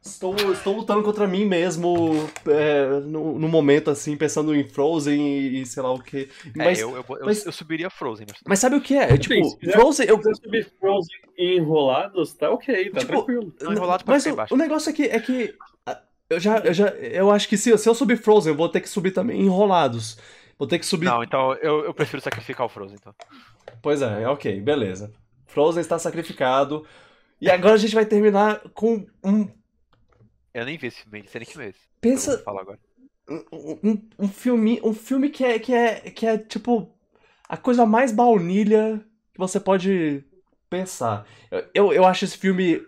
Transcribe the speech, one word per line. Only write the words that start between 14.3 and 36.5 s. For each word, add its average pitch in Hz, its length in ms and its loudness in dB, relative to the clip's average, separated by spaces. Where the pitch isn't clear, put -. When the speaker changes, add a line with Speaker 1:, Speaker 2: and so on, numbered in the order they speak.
Speaker 2:
embaixo. - 200 -4
Speaker 1:
o 262 40 4
negócio 302 340 0
aqui 294 120 -2
é 226 160 0
que, 247 340 -4
ah, - 160 -12
eu 165 100 0
já, 208 200 2
eu 170 140 2
já, 202 160 2
eu 175 420 0
acho 208 160 2
que 202 100 0
se, 220 200 4
se 208 120 2
eu 233 60 4
subir 233 220 0
Frozen, 208 360 4
eu 139 40 -2
vou 165 120 0
ter 185 120 -2
que - 80 -16
subir 185 220 -2
também 190 300 -4
Enrolados. 180 760 2
Vou 143 80 -4
ter 170 120 -2
que - 80 -10
subir 160 180 -4
Speaker 2:
Não, 120 180 0
então 131 320 0
eu, 151 300 -2
eu - 80 -6
prefiro 139 280 -6
sacrificar 127 440 -8
o 113 40 -6
Frozen, 101 300 -16
então. 104 140 -20
Speaker 1:
Pois 147 200 0
é, 110 260 -4
ok, 131 320 -4
beleza. 104 540 -4
Frozen 165 360 0
está 160 180 -2
sacrificado. 143 840 -2
E 185 120 2
agora 180 240 6
a - 20 4
gente 208 160 0
vai 220 140 2
terminar 208 520 2
com 220 320 -2
um 202 240 2
Speaker 2:
Eu 117 140 -8
nem 147 100 -8
vi 131 120 -10
esse - 160 -12
filme, 107 180 -18
não 101 60 -20
sei 113 140 -14
nem 117 60 -18
que 156 140 -18
é 110 80 -12
esse. - 100 -20
Speaker 1:
Pensa 262 300 0
Speaker 2:
Eu 247 60 0
vou - 80 -12
falar 98 160 -8
agora. 98 180 -18
Speaker 1:
um, 160 140 -12
um, 208 240 -2
um 202 100 -4
filme, 233 560 0
um 226 120 0
filme 269 340 -2
que 262 160 -4
é, 233 140 0
que 226 120 -6
é, 233 280 2
que - 160 -6
é, 226 140 2
tipo, 220 520 -4